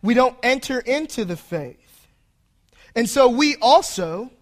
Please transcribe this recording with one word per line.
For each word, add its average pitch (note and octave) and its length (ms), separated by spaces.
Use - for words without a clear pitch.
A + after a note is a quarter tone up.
we A3 140
don't A#3+ 300
enter C4 340
into C4 460
the F3 120
faith. - 680
And A#3 140
so C4+ 200
we C#4+ 280
also A3 760